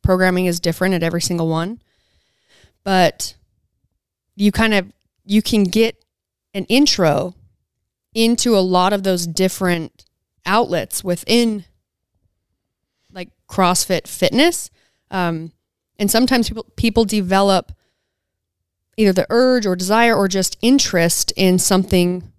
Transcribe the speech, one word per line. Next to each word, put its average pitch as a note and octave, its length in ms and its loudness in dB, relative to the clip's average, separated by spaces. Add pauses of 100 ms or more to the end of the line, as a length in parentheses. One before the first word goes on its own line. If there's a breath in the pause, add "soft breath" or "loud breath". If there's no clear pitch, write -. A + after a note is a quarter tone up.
Programming F#3 440 0
is F3 140 -2
different F#3 360 -2
at E3+ 80 -2
every E3 180 -4
single E3 280 -4
one. E3+ 320 -6 (1000)
But F#3 520 0 (1000)
you G3+ 160 2
kind A3 220 0
of, G3 180 -2 (340)
you G#3 160 2
can G#3 240 0
get A3 360 -2 (520)
an G3 120 -8
intro F#3 720 0 (800)
into A3+ 440 2
a - 20 4
lot F#3 340 2
of G3 100 -4
those F3+ 240 -2
different F3 760 -4 (400)
outlets F#3+ 580 -2
within, G#3 600 -2 (1500)
like, F3+ 180 -16 (200)
CrossFit F3+ 580 0
fitness. - 640 0 (400)
Um, E3 400 -6 (480)
and G3+ 100 0
sometimes A#3+ 380 2
people, A3 160 -10 (140)
people A3+ 260 0
develop G3 720 0 (1200)
either G#3 160 2
the F#3 180 0
urge B3 360 2
or F#3 100 0
desire G#3+ 400 2
or G3 140 2
just F#3+ 320 -4
interest F#3+ 720 0
in F#3 240 2
something F3+ 800 0